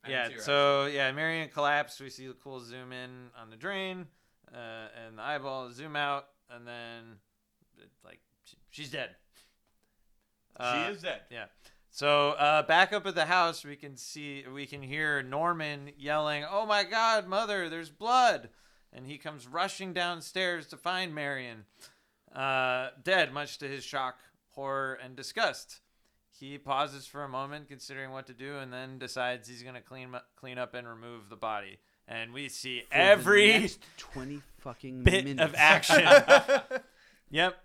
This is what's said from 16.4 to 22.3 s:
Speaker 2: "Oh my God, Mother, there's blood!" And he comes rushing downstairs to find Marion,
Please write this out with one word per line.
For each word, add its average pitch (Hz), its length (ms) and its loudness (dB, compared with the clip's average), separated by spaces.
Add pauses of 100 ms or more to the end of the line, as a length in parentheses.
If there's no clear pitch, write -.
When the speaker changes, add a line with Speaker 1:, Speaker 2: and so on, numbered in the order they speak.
Speaker 2:
"Oh 202 180 -2
my 208 180 2
God, 220 440 0
Mother, 196 420 -2
there's 160 200 -10
blood!" 214 600 2 (420)
And 127 160 -18
he 147 100 -14
comes 139 300 -14
rushing 185 460 -4
downstairs 175 760 -4
to 160 100 -18
find 180 380 -4
Marion, 127 500 -6 (680)